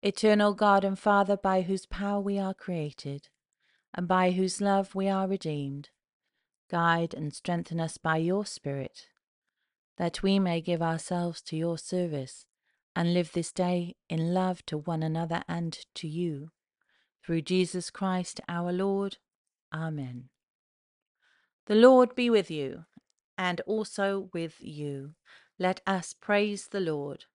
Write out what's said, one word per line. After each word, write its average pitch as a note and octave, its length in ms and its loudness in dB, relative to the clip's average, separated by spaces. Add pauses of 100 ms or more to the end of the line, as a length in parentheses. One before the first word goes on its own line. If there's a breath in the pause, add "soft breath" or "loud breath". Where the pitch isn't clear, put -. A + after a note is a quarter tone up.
Eternal G#3 520 4
God G3 300 4
and F#3+ 120 0
Father, G3+ 400 4
by F#3+ 260 2
whose F#3 220 -2
power G3+ 360 -4
we G3 180 -2
are F#3+ 160 -2
created, D3 760 -8 (640)
and F3+ 140 -4
by F#3 240 4
whose F#3 300 0
love G3 340 0
we F#3+ 140 0
are F#3+ 180 0
redeemed, D3 640 -4 (840)
guide E3+ 420 2
and D3+ 220 -8
strengthen E3+ 460 -4
us D#3+ 180 -4
by D#3+ 200 0
your F#3 260 0
Spirit, - 600 -8 (920)
that F3 260 -4
we G3 160 4
may F3 220 0
give E3+ 200 -2
ourselves E3+ 640 -2
to - 140 -8
your E3 220 -2
service D#3 680 -6 (480)
and E3+ 180 2
live F3 200 2
this E3+ 180 -4
day F3+ 460 -2 (120)
in E3 240 -2
love F#3 340 0
to D3+ 120 -6
one D#3+ 240 -4
another D#3+ 460 -2
and E3+ 280 -4 (180)
to - 120 -10
you. D#3 440 -4 (760)
Through E3 180 -2
Jesus F3+ 480 0
Christ F#3 580 -4
our F3 220 -4
Lord. G3 460 -2 (580)
Amen. C#3 540 -8 (1400)
The G#3 80 0
Lord B3 400 10
be A#3+ 160 2
with G3+ 180 4
you, C#3+ 360 -6 (540)
and F3+ 240 -2
also G3 680 -2
with E3 280 -6
you. D3 540 -10 (440 soft breath)
Let F#3 280 0
us F#3+ 280 -2
praise G#3 540 0
the G3+ 120 -6
Lord. D3 440 -4 (100)